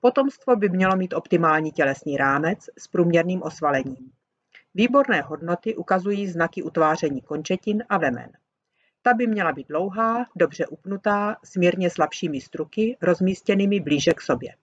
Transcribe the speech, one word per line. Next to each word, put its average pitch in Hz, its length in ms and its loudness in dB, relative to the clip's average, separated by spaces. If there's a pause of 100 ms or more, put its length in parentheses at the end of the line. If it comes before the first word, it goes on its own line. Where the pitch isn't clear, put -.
Potomstvo 262 540 2
by 202 140 0
mělo 185 260 2
mít 185 180 -2
optimální 156 580 2
tělesný 139 460 -2
rámec 143 420 0 (180)
s - 100 -20
průměrným 175 560 2
osvalením. 135 680 -4 (640)
Výborné 247 460 2
hodnoty 170 540 -6
ukazují 196 520 -2
znaky 170 360 -4
utváření 156 580 0
končetin 190 680 -4
a 202 80 0
vemen. 127 320 -2 (720)
Ta 247 120 4
by 233 140 0
měla 202 240 0
být 170 160 -8
dlouhá, 226 580 -2 (100)
dobře 170 320 0
upnutá, 202 760 -2
s - 120 -14
mírně 175 340 2
slabšími 151 520 -2
struky, 220 600 -4
rozmístěnými 190 760 2
blíže 147 340 2
k - 80 -4
sobě. 123 420 -4